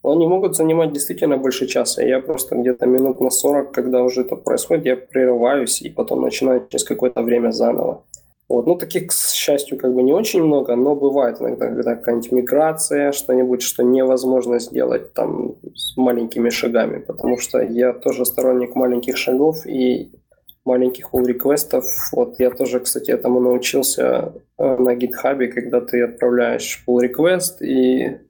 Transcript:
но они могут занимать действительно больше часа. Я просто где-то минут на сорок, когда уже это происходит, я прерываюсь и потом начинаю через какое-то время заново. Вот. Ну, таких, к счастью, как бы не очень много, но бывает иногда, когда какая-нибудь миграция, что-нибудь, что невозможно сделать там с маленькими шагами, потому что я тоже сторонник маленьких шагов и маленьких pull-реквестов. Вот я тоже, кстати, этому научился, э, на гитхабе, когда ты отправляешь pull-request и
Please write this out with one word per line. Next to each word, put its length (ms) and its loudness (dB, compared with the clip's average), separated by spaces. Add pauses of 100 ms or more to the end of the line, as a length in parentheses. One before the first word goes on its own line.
но 80 2
они 160 4
могут 280 0
занимать 380 2
действительно 440 0
больше 300 0
часа. 360 -2
Я 180 2
просто 340 -6
где-то 300 0
минут 340 2
на 100 2
сорок, 440 0
когда 300 0
уже 180 0
это 160 -4
происходит, 480 -2
я 100 2
прерываюсь 880 0
и 80 -10
потом 320 -2
начинаю 480 0
через 160 -4
какое-то 360 -2
время 300 2
заново. 520 0 (440)
Вот. 200 0
Ну, 100 4
таких, 300 -6
к 60 -4
счастью, 640 -2
как 160 0
бы 100 4
не 100 6
очень 300 2
много, 340 2
но 180 2
бывает 460 0
иногда, 260 -4
когда 280 -2
какая-нибудь 360 -2
миграция, 800 0
что-нибудь, 520 0
что 200 -2
невозможно 760 2
сделать 540 -4
там 420 -4 (200)
с 220 -8
маленькими 520 0
шагами, 500 -2
потому 380 -4
что 220 -2
я 320 0
тоже 340 -2
сторонник 500 0
маленьких 420 0
шагов 500 0
и 420 0 (560)
маленьких 480 0
pull-реквестов. 720 0 (260)
Вот 280 -4
я 120 4
тоже, 280 -2
кстати, 320 -4
этому 280 0
научился, 960 0 (260)
э, 180 2
на 180 4
гитхабе, 520 -2
когда 340 -2
ты 220 -2
отправляешь 840 -2
pull-request 800 0
и 520 0 (120)